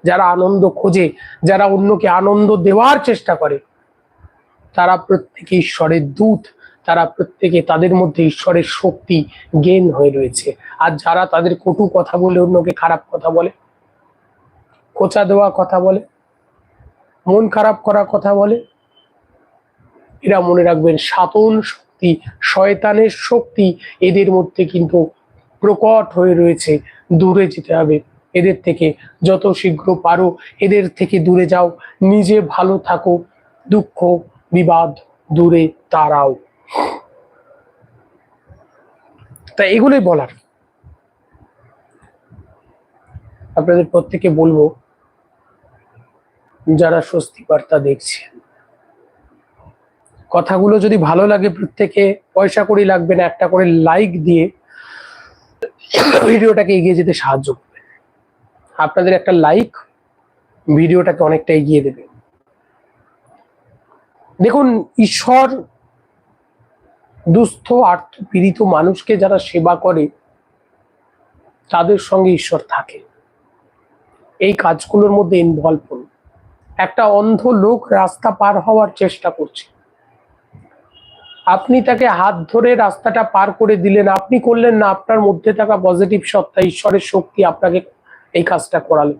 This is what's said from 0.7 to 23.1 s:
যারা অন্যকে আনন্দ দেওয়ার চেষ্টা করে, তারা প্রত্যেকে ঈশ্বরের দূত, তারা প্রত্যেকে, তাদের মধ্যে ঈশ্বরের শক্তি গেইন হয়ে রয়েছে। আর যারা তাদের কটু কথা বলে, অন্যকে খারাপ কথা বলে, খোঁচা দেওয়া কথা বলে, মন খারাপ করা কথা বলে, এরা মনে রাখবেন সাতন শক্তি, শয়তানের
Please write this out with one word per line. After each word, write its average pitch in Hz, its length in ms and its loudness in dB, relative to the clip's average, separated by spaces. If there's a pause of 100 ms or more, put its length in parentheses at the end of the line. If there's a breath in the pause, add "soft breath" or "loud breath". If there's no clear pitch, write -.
যারা 196 240 2
অন্যকে 196 420 0
আনন্দ 202 480 2
দেওয়ার 214 480 2
চেষ্টা 190 300 -2
করে, 147 240 -4 (1160)
তারা 180 220 2
প্রত্যেকে - 600 -6
ঈশ্বরের 160 580 -2
দূত, 214 320 0 (380 soft breath)
তারা 165 200 0
প্রত্যেকে, 170 580 -2
তাদের 170 320 0
মধ্যে 170 320 0
ঈশ্বরের 170 360 -2
শক্তি - 640 -4 (400 loud breath)
গেইন 185 280 2
হয়ে 143 180 2
রয়েছে। 135 420 -6 (260 loud breath)
আর 165 120 0
যারা 170 360 -2
তাদের 175 280 -2
কটু 180 400 -2
কথা 180 240 -2
বলে, 180 220 0
অন্যকে 175 300 0
খারাপ 165 300 -4 (100)
কথা 160 200 -6
বলে, 170 200 0 (1400)
খোঁচা 190 300 -2
দেওয়া 202 300 2
কথা 180 260 -2
বলে, 190 200 0 (1300)
মন 208 220 2
খারাপ 214 340 0
করা 202 260 0
কথা 202 260 -2
বলে, 208 300 0 (1600)
এরা 190 180 0
মনে 175 220 2
রাখবেন 165 340 2
সাতন 214 640 0
শক্তি, - 600 -4 (200 loud breath)
শয়তানের 202 720 0